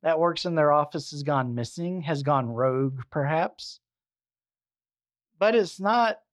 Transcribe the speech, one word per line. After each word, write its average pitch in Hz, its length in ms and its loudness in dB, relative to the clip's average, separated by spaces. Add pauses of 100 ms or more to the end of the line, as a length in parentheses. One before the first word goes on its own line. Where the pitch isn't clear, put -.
that 160 160 2
works 170 260 0
in 170 100 -2
their 151 160 4
office 147 400 0
has 143 120 -8
gone 135 300 0
missing, 170 500 -6
has 143 200 -4
gone 135 240 2
rogue, 131 540 0 (100)
perhaps. 156 680 -4 (1600)
But 202 160 4
it's 208 280 0
not 220 400 2 (120)